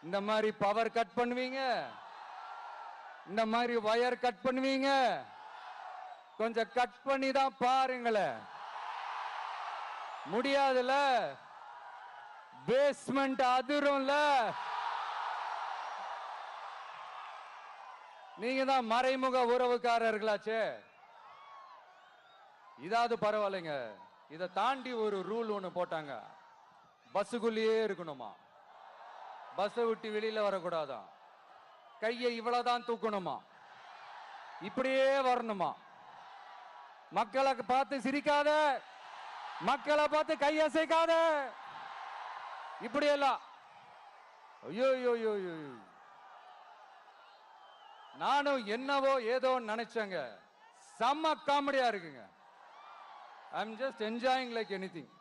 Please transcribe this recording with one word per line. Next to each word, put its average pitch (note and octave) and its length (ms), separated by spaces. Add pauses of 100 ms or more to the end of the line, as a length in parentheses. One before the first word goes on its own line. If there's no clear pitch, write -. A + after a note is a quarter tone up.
இந்த F3+ 120 (120)
மாதிரி G#3+ 200 (160)
பவர் A3 320
கட் A#3 220
பண்ணுவீங்க? B3+ 420 (1700)
இந்த G#3+ 140 (100)
மாதிரி A#3+ 220 (120)
வயர் A#3+ 380
கட் A#3+ 200
பண்ணுவீங்க? C4 460 (1500)
கொஞ்சம் A3+ 380
கட் B3 200 (100)
பண்ணி C4+ 220 (100)
தான் C4+ 240
பாருங்களேன். A#3+ 760 (2000)
முடியாதுல, C4 600 (1700)
பேஸ்மெண்ட் C4+ 720 (140)
அதிரும்ல. C#4 580 (4000)
நீங்க C4 280
தான் B3+ 200
மறைமுக C4 460 (160)
உறவுக்காரர்களாச்சே. A3+ 1080 (2250)
இதாவது A#3 360
பரவாயில்லைங்க, G3 520 (600)
இதை F3+ 120 (120)
தாண்டி B3+ 320 (140)
ஒரு G3+ 120 (120)
ரூல் A3+ 260
ஒண்ணு F#3+ 240
போட்டாங்க, D#3+ 340 (1000)
பஸ்ஸுக்குள்ளேயே A3 600 (100)
இருக்கணுமா, D3+ 440 (1300)
பஸ்ஸை G#3 320
விட்டு A3+ 260
வெளியில G#3+ 320
வரக்கூடாதாம், D#3+ 600 (920)
கையை A#3+ 360
இவ்வளவுதான் A#3+ 520
தூக்கணுமா, G3 460 (1300)
இப்படியே C4 400 (200)
வரணுமா, A3 420 (1500)
மக்களை C4 340 (220)
பார்த்து C4+ 220 (100)
சிரிக்காத, D4 440 (1160)
மக்களை C#4+ 460
பார்த்து D4+ 200 (120)
கையசைக்காத, D#4 680 (1700)
இப்படியெல்லாம். C#4 520 (1300)
ஐயோ, A#3 260
ஐயோ, B3 220
ஐயோ, A3 200
ஐயோ, F3+ 220
ஐயோ. C#3 160 (2500)
நானும் C#4 380 (140)
என்னவோ C4+ 380 (220)
ஏதோ B3+ 160 (180)
நினைச்சேங்க, G#3+ 480 (840)
செம்ம D4+ 340 (140)
காமெடியா C#4 460
இருக்குங்க. D3+ 300 (1300)
I'm G#3 140 (100)
just C4 180 (120)
enjoying B3+ 460
like A3 200
anything. F3 320 (120)